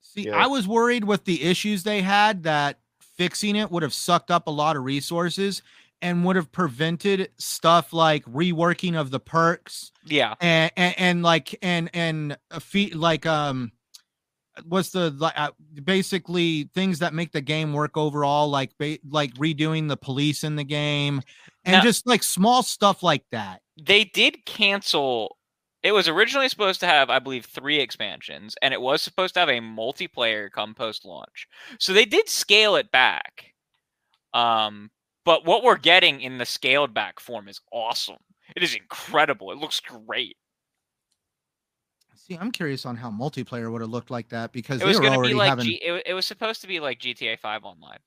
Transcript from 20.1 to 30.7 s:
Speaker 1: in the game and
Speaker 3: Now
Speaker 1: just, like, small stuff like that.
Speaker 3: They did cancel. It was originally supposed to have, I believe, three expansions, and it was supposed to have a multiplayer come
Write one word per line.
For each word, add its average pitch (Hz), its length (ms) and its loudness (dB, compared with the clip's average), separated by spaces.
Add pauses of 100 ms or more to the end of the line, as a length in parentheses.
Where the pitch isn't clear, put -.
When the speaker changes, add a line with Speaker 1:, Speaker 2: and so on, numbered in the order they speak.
Speaker 1:
in 151 140 -4
the 147 80 -4
game 143 560 -2 (460)
and 180 80 4
Speaker 3:
Now 185 80 8
Speaker 1:
just, 226 240 2
like, 240 160 2
small 240 400 2
stuff - 400 0
like 165 300 2
that. 101 280 -10 (180)
Speaker 3:
They 196 260 4
did 226 420 0
cancel. 151 880 -2 (460)
It 190 100 2
was 185 160 4
originally 247 400 2
supposed 196 320 -2
to 180 60 -2
have, 147 220 4
I 123 100 2
believe, 127 280 -8
three 147 320 -4
expansions, 101 840 -8
and 131 140 0
it 101 60 -4
was 135 220 0
supposed - 320 -6
to 180 60 2
have 170 80 4
a 123 120 0
multiplayer 113 880 -6
come 107 240 -8